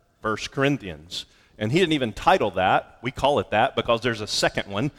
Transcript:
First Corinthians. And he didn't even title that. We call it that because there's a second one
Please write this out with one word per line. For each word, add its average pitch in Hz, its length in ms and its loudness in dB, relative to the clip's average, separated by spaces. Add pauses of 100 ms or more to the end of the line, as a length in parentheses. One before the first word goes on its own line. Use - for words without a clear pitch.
(220)
First 107 280 -4
Corinthians. 104 760 -4 (320)
And 107 120 -2
he 156 80 2
didn't 175 140 4
even 127 200 0
title 170 400 2
that. - 480 0
We - 120 -6
call 143 260 0
it 95 120 -2
that 117 260 2
because 117 240 0
there's 113 220 -4
a 101 40 -6
second - 420 -2
one 104 300 -4